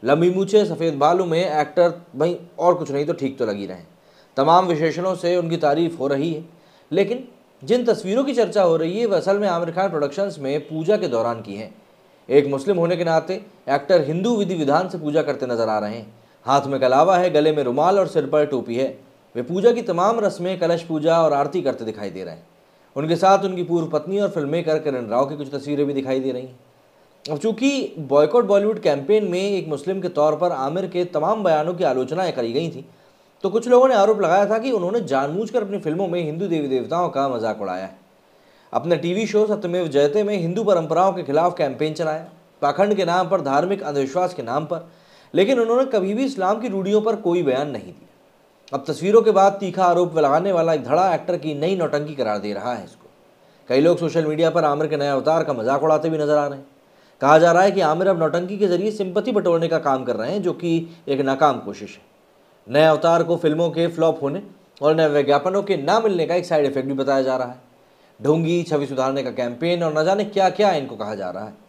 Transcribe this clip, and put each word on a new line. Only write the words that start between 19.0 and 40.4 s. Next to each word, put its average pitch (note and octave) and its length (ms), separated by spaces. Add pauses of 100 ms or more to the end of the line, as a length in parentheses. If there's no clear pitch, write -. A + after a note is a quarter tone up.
वे A#2+ 60
पूजा F#3 300
की A#3 100
तमाम G3 380
रस्में, F#3 400
कलश E3 240
पूजा E3 380
और D#3 120
आरती D3 280
करते B2+ 240
दिखाई G#2 240
दे F#2 140
रहे E2+ 120
हैं। - 140 (460)
उनके D#3 200
साथ F#3+ 300
उनकी F#3 180
पूर्व E3 240
पत्नी E3 320
और G3 100
फिल्ममेकर D#3 500
किरण C3 280
राव A#2+ 180
की C#3+ 120
कुछ C#3+ 180
तस्वीरें C#3+ 300
भी C#3+ 80
दिखाई C3+ 260
दे C3 120
रही B2 120
हैं। B2+ 160 (720)
अब D3+ 60
चूंकि A#3+ 600
बॉयकॉट D3+ 460
बॉलीवुड G3+ 340
कैंपेन F3+ 520
में F#3+ 200
एक F3 160
मुस्लिम E3 340
के F3 80
तौर D3+ 260
पर F3 160
आमिर D#3 360
के F3+ 180
तमाम F3 380
बयानों D#3+ 300
की F3 100
आलोचनाएं D3+ 500
करी A#2 200
गई D#3+ 160
थी, C3 160 (580)
तो G3+ 60
कुछ A3+ 180
लोगों B3 200
ने B3+ 80
आरोप G3+ 260
लगाया F#3 280
था A3 80
कि B3 140
उन्होंने G#3 300
जानबूझकर E3 640
अपनी G3 160
फिल्मों D#3+ 280
में F3 160
हिंदू D#3+ 240
देवी D#3 200
देवताओं C3 420
का C#3 200
मजाक A2 320
उड़ाया F#2+ 240
है। F#2+ 140 (720)
अपने D3+ 220
टीवी F3 300
शो G#3 220
सत्यमेव F3+ 400
जयते D3 360
में G#3 140
हिंदू F3 260